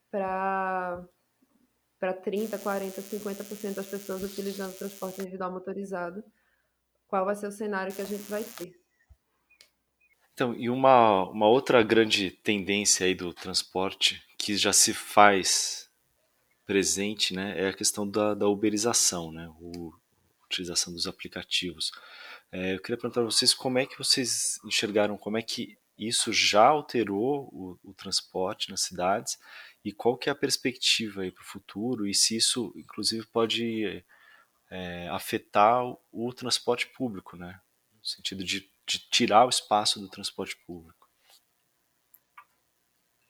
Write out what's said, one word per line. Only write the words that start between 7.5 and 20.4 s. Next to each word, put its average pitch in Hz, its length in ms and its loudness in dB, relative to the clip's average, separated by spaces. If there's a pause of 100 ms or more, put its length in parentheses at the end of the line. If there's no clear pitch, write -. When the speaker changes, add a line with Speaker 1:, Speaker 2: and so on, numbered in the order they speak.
Speaker 1:
cenário 202 400 -4
que 202 120 -8
a - 20 -8
gente 196 240 -8
vai 208 140 -6
ter? - 360 -14 (1500)
Speaker 2:
Então, 123 200 0
e 117 160 -4
uma, 120 600 8
uma 107 180 4
outra 123 340 6
grande 107 480 4
tendência 98 760 0
aí 92 100 2
do 87 180 -6
transporte 92 880 -2 (160)
que 104 200 -2
já 98 160 2
se - 200 4
faz - 960 4 (760)
presente, 98 680 0
né, 95 240 -4
é 95 120 2
a 95 40 -2
questão 104 340 -2
da, 107 260 2
da 101 140 0
uberização, 104 840 0
né, 82 180 -14 (120)
o, 85 320 -12 (480)